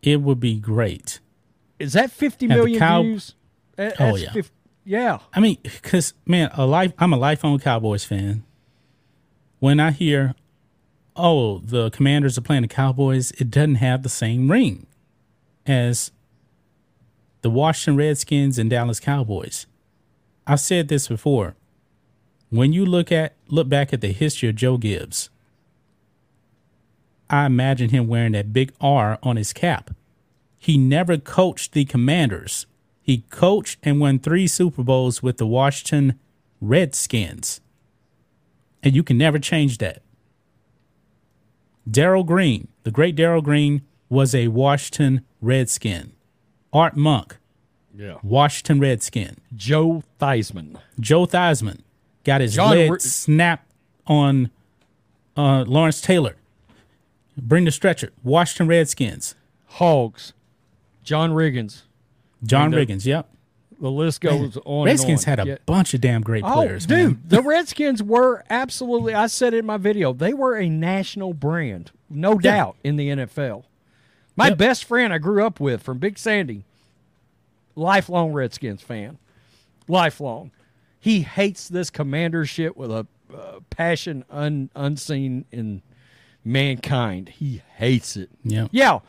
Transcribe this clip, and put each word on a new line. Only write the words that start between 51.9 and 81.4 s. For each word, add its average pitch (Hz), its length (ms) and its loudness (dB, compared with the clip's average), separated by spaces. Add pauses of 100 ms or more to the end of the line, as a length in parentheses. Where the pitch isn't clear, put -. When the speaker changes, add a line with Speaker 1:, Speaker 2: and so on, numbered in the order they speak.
Speaker 1:
got 139 180 2
his 113 140 0
Speaker 2:
John 190 160 4
Speaker 1:
leg 160 200 6
Speaker 2:
Ri- 180 80 -2
Speaker 1:
snapped 160 720 0 (360)
on, 139 420 4 (880)
uh, 139 300 4
Lawrence 156 340 2
Taylor. 165 340 0 (1040)
Bring 143 280 2
the 160 60 2
stretcher. - 400 -2 (120)
Washington 160 440 2
Redskins. 156 680 0 (320)
Speaker 2:
Hogs. 143 680 0 (680)
John 160 280 0
Riggins. 135 520 -2 (600)
Speaker 1:
John 135 220 4
Speaker 2:
And 156 80 0
the 156 40 2 (160)
Speaker 1:
Riggins, 98 120 -6
yep. 143 240 -2 (500)
Speaker 2:
the 135 120 -6
list 151 320 -4
Speaker 1:
Man, 151 200 2
Speaker 2:
goes 120 220 -8
on 143 200 -2
Speaker 1:
Redskins 185 400 2
Speaker 2:
and 135 140 -2
on. - 0 -
Speaker 1:
had 98 80 -2
a - 40 -6
Speaker 2:
Yeah. 135 140 -10
Speaker 1:
bunch 180 280 0
of 127 80 0
damn 120 200 2
great 107 220 -4
Speaker 2:
Oh, 226 100 -2
Speaker 1:
players, 262 320 0
Speaker 2:
dude, 254 120 2
Speaker 1:
man. 226 300 2
Speaker 2:
the 196 140 6
Redskins 294 600 0
were 233 460 2
absolutely, 240 640 -4
I 214 140 0
said 240 260 0
it 226 60 0
in 226 60 -4
my 214 120 -4
video, 190 360 0
they 160 200 -2
were 262 220 0
a 190 140 -2
national 185 640 -4
brand, 143 580 -6 (180)
no 165 240 0
Speaker 1:
Yeah. 208 60 2 (180)
Speaker 2:
doubt, 117 260 -2
in 147 140 -2
the 143 120 -2
N 139 100 -4
F 123 180 -8
L. 127 280 -8 (720)
My 240 120 4
Speaker 1:
Yep. 196 80 0
Speaker 2:
best 226 280 2
friend 240 280 0
I 165 40 -2
grew 196 280 0
up 220 140 -4
with 131 240 -2
from 127 140 -8
Big 196 200 -4
Sandy, 160 460 -4 (1120)
lifelong 175 560 0
Redskins 127 500 -6
fan. 113 360 -14 (720)
Lifelong. 151 640 -2 (480)
He 214 220 2
hates 196 460 -4